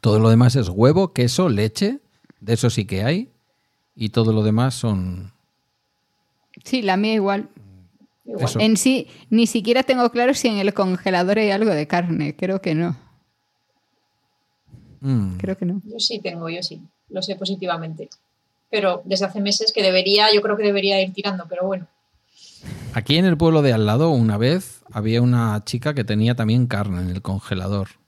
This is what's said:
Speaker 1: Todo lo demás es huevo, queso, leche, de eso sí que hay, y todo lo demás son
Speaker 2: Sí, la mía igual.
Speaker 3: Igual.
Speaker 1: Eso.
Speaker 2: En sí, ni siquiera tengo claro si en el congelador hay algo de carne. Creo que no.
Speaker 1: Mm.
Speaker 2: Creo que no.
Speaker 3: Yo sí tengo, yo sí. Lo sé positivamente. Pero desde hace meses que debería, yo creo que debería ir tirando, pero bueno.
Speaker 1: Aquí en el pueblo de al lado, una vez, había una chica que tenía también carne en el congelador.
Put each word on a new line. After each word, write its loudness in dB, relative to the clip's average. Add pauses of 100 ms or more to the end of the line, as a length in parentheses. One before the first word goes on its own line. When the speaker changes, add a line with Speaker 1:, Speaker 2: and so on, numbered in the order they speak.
Speaker 1:
Todo 4
lo 6
demás 6
es 2
huevo, 4
queso, 0
leche, -2 (400)
de -2
eso 2
sí -2
que -4
hay, -2 (640)
y -4
todo 2
lo 2
demás 2
son -4 (1300)
Speaker 2:
Sí, -2
la 0
mía 0
igual. -2 (760)
Speaker 3:
Igual. -6
Speaker 1:
Eso. -2
Speaker 2:
En 4
sí, 0 (220)
ni 4
siquiera 0
tengo 2
claro 2
si -2
en -2
el 0
congelador 0
hay 2
algo 0
de -2
carne. -2
Creo -4
que -2
no. -2 (2000)
Speaker 1:
Mm. -2
Speaker 2:
Creo -6
que -6
no. -4
Speaker 3:
Yo -14
sí -4
tengo, -10
yo -8
sí. -12 (280)
Lo -8
sé -8
positivamente. -8 (600)
Pero -2
desde -2
hace -8
meses -2
que -2
debería, 4
yo 4
creo -2
que -2
debería 2
ir -4
tirando, -6
pero -6
bueno. -6 (1040)
Speaker 1:
Aquí 0
en 4
el 2
pueblo 4
de 4
al 2
lado, 2
una 2
vez, -2 (100)
había 0
una 0
chica -6
que -4
tenía 0
también 0
carne -4
en -4
el -6
congelador. -6 (200)